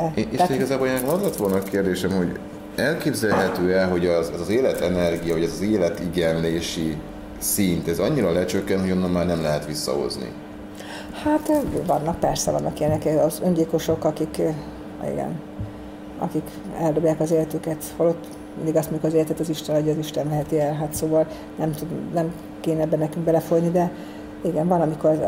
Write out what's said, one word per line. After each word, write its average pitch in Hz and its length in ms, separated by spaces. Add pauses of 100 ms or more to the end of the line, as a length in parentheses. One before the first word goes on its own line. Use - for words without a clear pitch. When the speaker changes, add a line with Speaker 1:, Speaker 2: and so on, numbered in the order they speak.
(140)
Speaker 1:
É-, 214 160
és - 60
Speaker 2:
Tehát 180 140
Speaker 1:
igazából 131 360
ilyen 127 180
az 170 180
lett 190 140
volna 95 200
a 98 60
kérdésem, 92 480
hogy 92 280 (380)
elképzelhető-e, 95 1080
hogy 90 220
az, 85 280
ez 85 60
az 85 80
életenergia, 87 840
vagy 82 80
ez 82 100
az 78 80
életigenlési 82 1400 (420)
szint, 85 500
ez 85 100
annyira 104 340
lecsökken, 92 480
hogy 92 100
onnan 92 200
már 87 160
nem 82 160
lehet 76 240
visszahozni? 67 680 (920)
Speaker 2:
Hát, 302 240
ö, 269 380
vannak, 151 340
persze 147 300
vannak 147 300
ilyenek, 151 280 (160)
az 156 200
öngyilkosok, 160 600
akik, 156 340
ö, 165 100 (640)
igen, - 280 (800)
akik 156 260 (360)
eldobják 156 400
az 156 100
életüket, 156 540 (120)
holott 170 300 (320)
mindig 156 180
azt 151 140
mondjuk, 156 220
az 165 40
életet 156 240
az - 80
Isten 151 280
adja, 151 160
az 143 60
Isten 151 300
veheti 151 320
el. 147 140
Hát 151 200
szóval 156 320 (320)
nem 160 140
tud-, 147 420
nem 170 180 (280)
kéne 160 200
ebbe 156 160
nekünk 156 280
belefolyni, 165 460
de 175 200 (540)
igen, 160 240
van, 175 120
amikor 156 300
az, 156 180